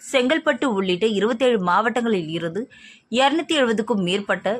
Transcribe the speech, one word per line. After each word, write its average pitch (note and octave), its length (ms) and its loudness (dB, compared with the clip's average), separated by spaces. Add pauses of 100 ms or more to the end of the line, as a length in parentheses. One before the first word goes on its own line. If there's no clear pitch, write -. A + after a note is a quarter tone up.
(120)
செங்கல்பட்டு D4 540 0
உள்ளிட்ட G3 400 0
இருபத்தேழு A3+ 540 2
மாவட்டங்களில் G#3 680 0
இருந்து E3+ 440 -6 (400)
இருநூத்தி C#4 420 2
எழுபதுக்கும் A3+ 500 0
மேற்பட்ட G3 560 -2